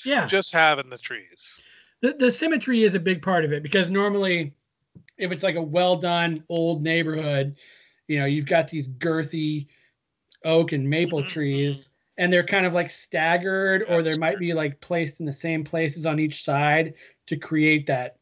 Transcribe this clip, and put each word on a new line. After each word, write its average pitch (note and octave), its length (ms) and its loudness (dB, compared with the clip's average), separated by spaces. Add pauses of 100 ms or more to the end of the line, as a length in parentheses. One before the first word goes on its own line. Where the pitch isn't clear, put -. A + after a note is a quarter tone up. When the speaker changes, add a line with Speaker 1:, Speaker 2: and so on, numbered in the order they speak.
Speaker 1:
yeah. B3+ 200 0
Speaker 2:
just F#3+ 280 0
having D3+ 340 4
the B2 80 -14
trees? - 640 -14 (400)
Speaker 1:
The, C4+ 140 0
the B3+ 180 4
symmetry C4 520 2
is F#3+ 100 4
a F#3+ 60 -2
big F3 200 0
part F3 240 0
of C#3+ 80 -2
it, D3 100 -2
because E3+ 280 0
normally F#3+ 640 0 (640)
if F#3 120 -4
it's, F3 120 -6
like, F3+ 140 0
a E3 60 -2
well F3+ 340 2
done E3+ 520 0
old E3 340 0
neighborhood, D#3 720 0 (520)
you D3+ 100 0
know, C#3 60 0
you've C#3+ 220 0
got E3 220 2
these D3 200 -6
girthy D3+ 800 -4 (800)
oak E3 280 2
and C#3 160 0
maple E3 320 0
Speaker 2:
Mm-hmm. C#3 80 -6
Speaker 1:
trees, C#3 600 -2 (300)
and F3+ 140 2
they're F3 140 4
kind G3 180 2
of, F3+ 80 0
like, F3 180 0
staggered, F#3+ 1000 0
or E3+ 100 2
Speaker 2:
Yes, E3 60 2
Speaker 1:
they D#3+ 120 0
might D#3+ 160 0
Speaker 2:
sure. G3 80 -6
Speaker 1:
be, E3+ 140 -2
like, D3+ 260 -4
placed E3 400 -4
in E3 60 -6
the C#3+ 60 -4
same D#3+ 320 -4
places D#3+ 420 -4
on D3+ 120 0
each D3+ 260 -2
side D3 500 2 (320)
to D#3+ 100 -4
create D3+ 500 2
that, B2 360 -4